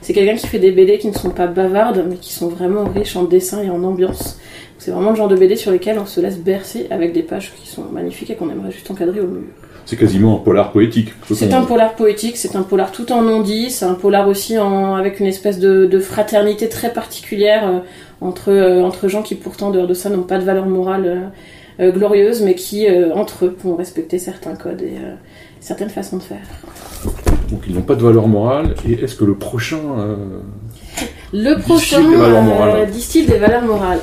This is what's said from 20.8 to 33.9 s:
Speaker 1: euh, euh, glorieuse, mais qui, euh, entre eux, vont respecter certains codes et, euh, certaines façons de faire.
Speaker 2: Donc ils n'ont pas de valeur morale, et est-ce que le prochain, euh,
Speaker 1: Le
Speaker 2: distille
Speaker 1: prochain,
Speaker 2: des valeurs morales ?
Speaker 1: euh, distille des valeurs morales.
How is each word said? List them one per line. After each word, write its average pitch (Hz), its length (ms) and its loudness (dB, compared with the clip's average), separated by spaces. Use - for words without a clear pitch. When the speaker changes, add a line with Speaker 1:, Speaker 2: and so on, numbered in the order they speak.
Speaker 1:
euh, - 800 -6
euh, 185 80 6
glorieuse, 208 480 2
mais 190 140 4
qui, 208 340 -2
euh, 180 260 4
entre 196 300 -4
eux, 180 180 0
vont 180 140 -2
respecter 175 420 -6
certains 185 360 -10
codes - 260 -10
et, - 160 -8
euh, - 200 -14
certaines - 300 -8
façons 196 260 -10
de 185 60 -8
faire. 202 240 -16
Speaker 2:
Donc 104 180 -6
ils 92 60 -4
n'ont 90 80 -2
pas - 120 2
de 110 80 -2
valeur 113 240 6
morale, 123 500 0
et 117 160 -2
est-ce - 120 -6
que 110 100 0
le 101 80 2
prochain, 117 460 -8
euh, 104 180 -4
Speaker 1:
Le 233 220 2
Speaker 2:
distille - 60 -4
Speaker 1:
prochain, 320 480 4
Speaker 2:
des - 60 8
valeurs 117 260 6
morales ? 104 320 4
Speaker 1:
euh, 214 120 2
distille 240 400 0
des 240 100 4
valeurs 220 280 2
morales. 196 380 0